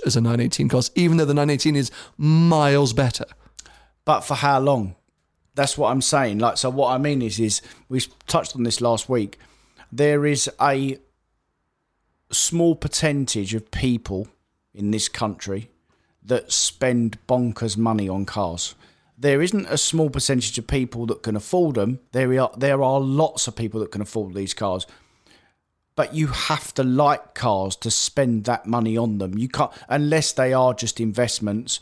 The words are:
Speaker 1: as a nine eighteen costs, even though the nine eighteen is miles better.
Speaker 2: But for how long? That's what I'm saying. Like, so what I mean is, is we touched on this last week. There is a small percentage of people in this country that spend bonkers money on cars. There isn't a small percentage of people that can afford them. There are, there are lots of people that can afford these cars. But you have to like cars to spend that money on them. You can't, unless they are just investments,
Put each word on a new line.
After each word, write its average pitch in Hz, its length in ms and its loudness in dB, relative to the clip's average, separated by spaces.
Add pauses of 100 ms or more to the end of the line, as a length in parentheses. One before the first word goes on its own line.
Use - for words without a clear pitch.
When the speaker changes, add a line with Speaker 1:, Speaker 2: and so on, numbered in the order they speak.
Speaker 1:
as - 120 2
a 117 40 4
nine 117 200 2
eighteen 139 280 0
costs, 127 240 0
even 170 240 4
though 160 80 4
the 143 80 2
nine 147 160 2
eighteen 147 260 2
is 135 140 0 (280)
miles 147 760 4
better. 123 320 0 (800)
Speaker 2:
But 147 160 4
for - 140 -4
how 139 240 2
long? 123 360 0 (600)
That's 139 240 0
what 127 100 2
I'm 131 140 2
saying. 123 340 0
Like, 113 200 2
so 127 120 -2
what 131 240 2
I 131 60 2
mean 143 240 0
is, 107 160 -4
is 107 220 0 (280)
we 127 120 -2 (260)
touched - 280 -2
on 123 80 -2
this 117 180 -2
last 117 280 0
week. 113 300 -2 (520)
There 147 360 2
is 143 200 0 (140)
a 135 380 0 (1300)
small 170 440 2
percentage 139 760 -2
of 110 180 -6
people 110 560 -2 (460)
in 104 180 -4
this 107 160 -2
country 101 640 -6 (540)
that 120 280 -2
spend 120 640 0 (100)
bonkers 117 500 -2
money 110 320 0
on 98 160 -4
cars. 87 500 -6 (420)
There 139 240 2
isn't 185 260 0
a 147 100 -2
small 156 320 0
percentage 131 480 -2
of 117 100 -8
people 123 400 -2
that 113 160 -4
can 110 120 -2
afford 151 400 0
them. 117 240 0 (120)
There 127 280 2
are, 127 180 0
there 139 260 2
are 135 160 2
lots 139 480 0
of 123 80 -10
people 110 240 -6
that 107 120 -6
can 101 100 -6
afford 101 340 -6
these 98 180 -6
cars. 95 320 -4 (1080)
But - 180 -2
you 156 140 0
have - 480 -4
to 135 80 2
like 139 500 2
cars 95 440 -2
to - 120 -6
spend 117 540 0
that 117 240 -2
money 110 300 0
on 113 200 0
them. 95 200 -6
You 120 100 -2
can't, - 240 -2 (180)
unless 147 420 0
they 131 220 0
are 127 220 4
just - 240 -6
investments, 110 840 -2